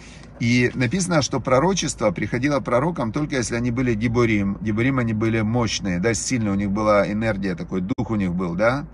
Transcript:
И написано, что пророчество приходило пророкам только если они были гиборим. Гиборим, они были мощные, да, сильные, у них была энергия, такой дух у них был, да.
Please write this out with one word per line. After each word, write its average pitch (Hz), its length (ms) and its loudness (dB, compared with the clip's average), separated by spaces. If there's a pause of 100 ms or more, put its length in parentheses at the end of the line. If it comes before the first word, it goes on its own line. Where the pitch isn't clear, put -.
(400)
И 120 340 4
написано, 165 480 0
что - 180 -2
пророчество 160 720 2
приходило 127 480 -2
пророкам 123 520 -2
только 143 260 -2
если 117 180 -2
они 120 160 -2
были 123 220 0
гиборим. 110 640 2
Гиборим, 113 400 0
они 113 140 0
были 113 280 0
мощные, 104 580 0
да, 113 140 2
сильные, 110 380 -2
у 98 40 0
них 101 160 0
была 101 380 4
энергия, 104 460 -2
такой 87 260 -4
дух 110 300 -2
у - 40 0
них 90 180 0
был, 87 220 -2
да. 226 380 2